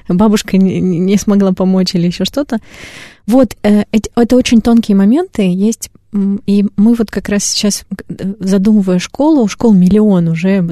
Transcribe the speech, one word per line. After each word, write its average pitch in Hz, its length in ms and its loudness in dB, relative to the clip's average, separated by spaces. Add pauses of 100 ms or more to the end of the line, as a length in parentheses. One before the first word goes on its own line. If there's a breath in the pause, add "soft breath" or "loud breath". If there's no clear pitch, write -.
бабушка 202 500 0
не, 190 220 0
не, 175 180 -2
не 190 180 0
смогла 196 360 0
помочь 185 420 -2
или 175 120 0
ещё 180 180 -4
что-то. 240 340 -6 (680 loud breath)
Вот, 254 360 2
э, 208 300 2
эти, 214 240 -2
это 240 200 2
очень 247 240 2
тонкие 233 360 2
моменты 226 460 0
есть, 190 480 -2 (220)
м, 202 340 -4
и 202 200 0 (100)
мы 220 180 4
вот 226 160 -2
как - 180 -8
раз 202 160 -2
сейчас, - 400 -4 (240)
э, 190 320 -8
задумывая 190 580 0
школу, 277 500 0
школ 220 260 2
миллион 185 540 2
уже 175 440 -2